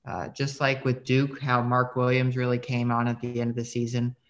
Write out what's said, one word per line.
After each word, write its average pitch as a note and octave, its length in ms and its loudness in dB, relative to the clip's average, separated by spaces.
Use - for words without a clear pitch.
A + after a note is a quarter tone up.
uh, F2+ 240 -8
just - 320 -4
like C3+ 240 0
with B2+ 180 0
Duke, C#3 360 2
how B2 220 2
Mark B2 340 2
Williams B2+ 420 2
really B2 200 2
came A#2+ 340 0
on A#2+ 160 2
at A#2 120 -2
the B2 220 -4
end A#2 100 0
of A#2 60 -4
the A#2 80 -4
season, A#2+ 500 -2